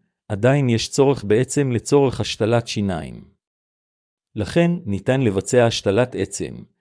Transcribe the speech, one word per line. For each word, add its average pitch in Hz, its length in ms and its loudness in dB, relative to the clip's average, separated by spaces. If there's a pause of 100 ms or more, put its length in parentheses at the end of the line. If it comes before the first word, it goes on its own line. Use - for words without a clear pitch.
(280)
עדיין 127 420 2
יש 113 200 0
צורך 135 340 2
בעצם 127 480 0
לצורך 127 500 2
השתלת 113 460 -2
שיניים. 78 560 -6 (1120)
לכן 170 360 0 (140)
ניתן 101 360 -2
לבצע 117 440 2
השתלת 117 500 0
עצם, 73 400 -6 (260)